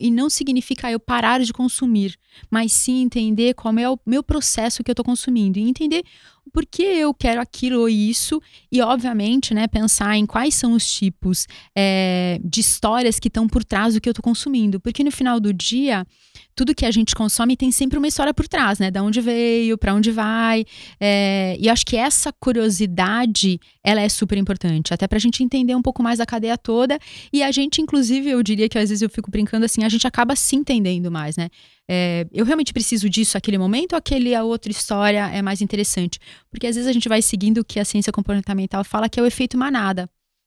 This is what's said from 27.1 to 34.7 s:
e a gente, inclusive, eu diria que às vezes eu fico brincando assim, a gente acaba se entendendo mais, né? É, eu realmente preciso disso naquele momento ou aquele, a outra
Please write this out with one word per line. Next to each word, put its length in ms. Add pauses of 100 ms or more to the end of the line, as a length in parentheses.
e 100
a 80
gente, 300
inclusive, 500
eu 120
diria 260
que 100
às 100
vezes 140
eu 80
fico 200
brincando 340
assim, 200
a 40
gente 180
acaba 280
se 220
entendendo 540
mais, 260
né? 120 (440)
É, 400
eu 120
realmente 280
preciso 380
disso 260
naquele 220
momento 360
ou 40
aquele, 340
a 120
outra 260